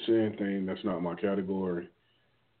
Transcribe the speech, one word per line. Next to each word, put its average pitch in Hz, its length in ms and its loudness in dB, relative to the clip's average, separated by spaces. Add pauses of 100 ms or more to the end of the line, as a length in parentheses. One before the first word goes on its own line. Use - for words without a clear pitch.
sin 113 320 4
thing, 98 280 0
that's 92 180 -4
not 90 180 0
my 87 120 -2
category. 95 760 0 (720)